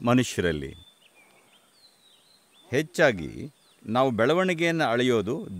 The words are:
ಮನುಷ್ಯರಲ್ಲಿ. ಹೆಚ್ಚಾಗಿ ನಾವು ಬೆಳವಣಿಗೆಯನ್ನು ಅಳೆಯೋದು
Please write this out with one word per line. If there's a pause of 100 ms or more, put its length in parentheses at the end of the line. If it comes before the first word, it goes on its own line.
ಮನುಷ್ಯರಲ್ಲಿ. (2000)
ಹೆಚ್ಚಾಗಿ (340)
ನಾವು
ಬೆಳವಣಿಗೆಯನ್ನು
ಅಳೆಯೋದು (120)